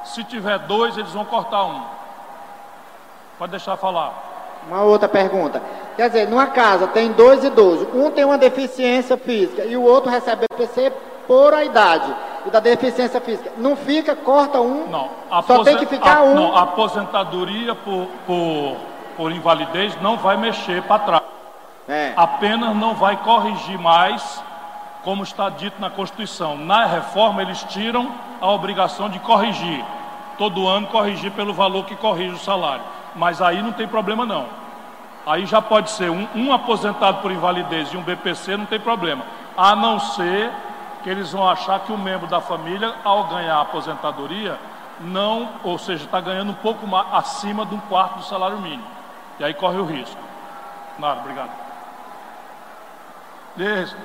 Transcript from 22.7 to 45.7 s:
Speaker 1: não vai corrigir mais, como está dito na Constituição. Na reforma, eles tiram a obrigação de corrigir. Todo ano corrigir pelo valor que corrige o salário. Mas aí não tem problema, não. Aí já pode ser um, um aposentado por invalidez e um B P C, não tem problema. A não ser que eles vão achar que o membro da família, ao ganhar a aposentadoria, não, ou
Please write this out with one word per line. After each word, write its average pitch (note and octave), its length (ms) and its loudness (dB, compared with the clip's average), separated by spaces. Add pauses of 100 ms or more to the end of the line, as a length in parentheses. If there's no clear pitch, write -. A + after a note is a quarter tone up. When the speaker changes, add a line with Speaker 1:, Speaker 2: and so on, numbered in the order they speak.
Speaker 1:
não A3 200 0
vai G3 220 2
corrigir G#3 640 0
mais, F3 640 2 (600)
como G3 200 -4
está G3 260 -4
dito G3 300 -10
na G3 100 -6
Constituição. F3+ 680 -6
Na F#3+ 280 2
reforma, F#3+ 560 0
eles F#3 280 -6
tiram A#3 420 -4 (280)
a F#3 100 0
obrigação F#3+ 600 -2
de F#3 100 -8
corrigir. F3 680 0 (520)
Todo F#3+ 300 0
ano G3 200 0
corrigir G3+ 440 -2
pelo G3+ 220 -4
valor F#3+ 320 0
que G#3 100 -12
corrige F#3 380 -2
o E3+ 60 -12
salário. E3 440 -2 (320)
Mas E3+ 260 0
aí F3+ 200 2
não A3+ 100 -4
tem G#3+ 160 -6
problema, A3 380 -2
não. D#3+ 220 -4 (800)
Aí E3 200 0
já G#3 160 4
pode G#3+ 300 2
ser F3 180 -2
um, F#3 260 -2
um B3+ 160 0
aposentado G3+ 680 0
por G3 120 -4
invalidez F3 580 -2
e F3+ 80 -8
um F3+ 40 -8
B F3 140 -4
P F3 180 -4
C, F#3+ 240 -6
não G#3 80 -6
tem A3 140 -4
problema. F3 440 -4 (320)
A G3 200 6
não G#3+ 240 0
ser G3 520 -2 (520)
que F#3 60 -8
eles F#3+ 220 -6
vão F#3+ 180 2
achar F#3+ 300 0
que G3 120 -8
o G#3+ 60 -4
membro F#3+ 300 -6
da E3+ 120 0
família, F3+ 540 -6 (100)
ao G3+ 200 2
ganhar E3+ 320 -2
a D3+ 60 4
aposentadoria, D3+ 920 -6 (440)
não, G#3 500 -4 (140)
ou F3 160 -4